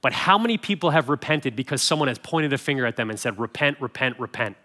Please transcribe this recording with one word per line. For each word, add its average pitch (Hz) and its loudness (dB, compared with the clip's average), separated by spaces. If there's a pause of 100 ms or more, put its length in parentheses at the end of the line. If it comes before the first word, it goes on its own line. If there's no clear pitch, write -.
But 127 2
how 190 4
many 226 2
people 175 0
have 147 2
repented 143 -2
because 131 -4
someone 151 2
has 120 -2
pointed 151 0
a 139 0
finger 135 0
at 113 -2
them 113 -2
and 107 -6
said, 107 -4
"Repent, 143 -2
repent, 127 -4
repent"? 110 -6